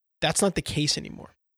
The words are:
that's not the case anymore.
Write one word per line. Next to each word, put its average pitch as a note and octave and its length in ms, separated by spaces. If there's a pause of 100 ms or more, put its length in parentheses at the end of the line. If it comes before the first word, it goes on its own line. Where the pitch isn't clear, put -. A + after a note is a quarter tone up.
(220)
that's D#3+ 200
not G3 140
the D#3 80
case - 340
anymore. - 380 (220)